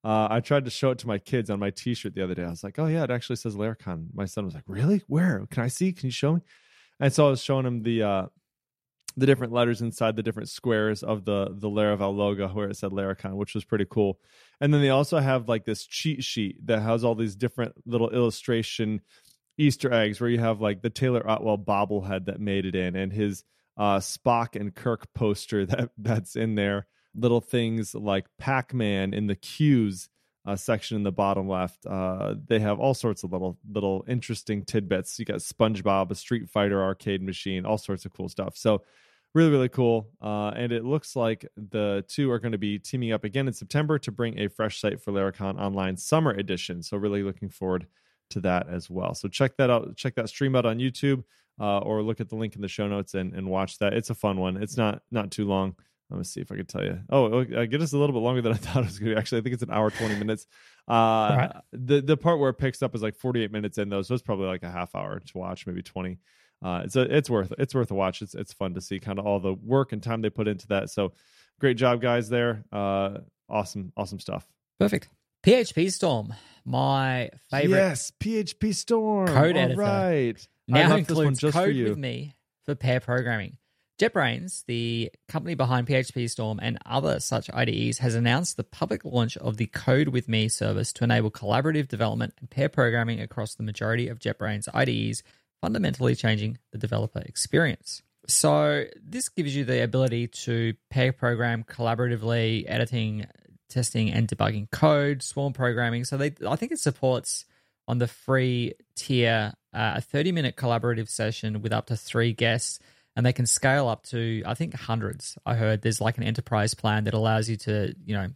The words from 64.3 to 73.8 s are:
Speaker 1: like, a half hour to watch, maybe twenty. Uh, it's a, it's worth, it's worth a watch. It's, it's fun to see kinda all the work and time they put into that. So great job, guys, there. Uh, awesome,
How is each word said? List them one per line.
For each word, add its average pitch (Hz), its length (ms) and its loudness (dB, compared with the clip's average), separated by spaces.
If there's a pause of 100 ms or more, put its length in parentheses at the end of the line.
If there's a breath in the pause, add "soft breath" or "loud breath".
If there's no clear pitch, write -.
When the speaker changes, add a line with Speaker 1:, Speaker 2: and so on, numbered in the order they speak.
Speaker 1:
like, 92 160 -2
a 87 80 -10
half 87 240 -6
hour 98 260 -6
to - 180 -16
watch, 90 280 -8
maybe 90 160 -6
twenty. 90 380 -8 (440 soft breath)
Uh, 90 220 -4
it's 95 100 -8
a, 131 60 6
it's 135 260 4
worth, 101 300 0
it's 135 160 -2
worth 127 160 0
a 98 60 -4
watch. 95 260 0
It's, 98 140 -14
it's - 180 -10
fun 90 220 -4
to 90 60 -6
see 95 180 -8
kinda 98 240 -6
all 101 160 2
the 95 160 -2
work 123 380 0
and 104 100 -8
time 117 180 -2
they 107 80 0
put 107 180 -2
into 101 200 -4
that. 101 240 -2
So 95 220 -2 (460 soft breath)
great 127 160 0
job, 120 280 2
guys, 120 260 0
there. 120 420 -2
Uh, 98 460 -2 (320)
awesome, 104 480 -6